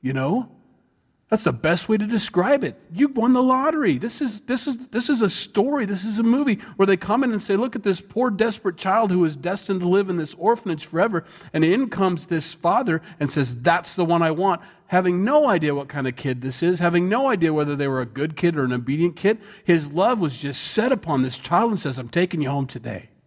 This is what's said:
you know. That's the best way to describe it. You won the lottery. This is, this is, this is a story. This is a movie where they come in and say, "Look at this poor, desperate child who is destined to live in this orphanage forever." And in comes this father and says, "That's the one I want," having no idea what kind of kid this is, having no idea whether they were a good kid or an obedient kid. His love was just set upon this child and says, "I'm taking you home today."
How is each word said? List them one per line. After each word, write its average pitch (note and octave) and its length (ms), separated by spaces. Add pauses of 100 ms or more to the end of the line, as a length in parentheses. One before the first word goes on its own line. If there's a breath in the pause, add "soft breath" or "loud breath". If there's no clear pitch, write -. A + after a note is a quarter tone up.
you C3 120
know. D3+ 400 (760)
That's A3 140
the C#3+ 100
best D#3+ 360
way A3 80
to G#3 100
describe A3+ 560
it. - 180 (120)
You B3 160
won B3+ 240
the B3+ 100
lottery. C4 560
This A3+ 220
is, A3 220
this - 260
is, C4 80 (140)
this - 180
is B3+ 140
a G3+ 60
story. C#4 560
This G3 200
is G#3+ 160
a - 20
movie A#3 380 (160 loud breath)
where G3 100
they G3 100
come A3 280
in B3 80
and G#3 100
say, G3 140
"Look A#3 180
at G#3+ 80
this F#3+ 180
poor, B3 300
desperate G3+ 460
child G3+ 340
who F3+ 140
is D#3 100
destined F3+ 460
to F3+ 80
live F#3+ 200
in F3+ 100
this D3+ 160
orphanage G3 520
forever." F3+ 380 (280 loud breath)
And D#3+ 120
in A3 240
comes F#3 380
this - 280
father E3+ 480 (160 loud breath)
and C#3+ 140
says, B2 240
"That's E3 380
the F3+ 100
one E3+ 180
I D#3+ 80
want," F3 300 (260 loud breath)
having F3+ 380
no C#4+ 240
idea D#3 260
what C#3+ 140
kind C#3 180
of B2+ 80
kid B2+ 280
this C3 200
is, F3 160
having F3 300
no C4 200
idea E3+ 240
whether D3 220
they C#3 140
were C3 140
a A#2+ 40
good C#3 300
kid E3+ 200
or C#3+ 60
an B2+ 100
obedient C#3+ 440
kid. G#3+ 240 (240 loud breath)
His D#3 260
love G#3 300
was C#3+ 180
just C#3 240
set A#3 300
upon A3+ 300
this B2+ 160
child A3+ 340
and F#3 80
says, C3 180
"I'm A#2+ 100
taking F3 320
you C#3 100
home C#3 180
today." A2 400 (180)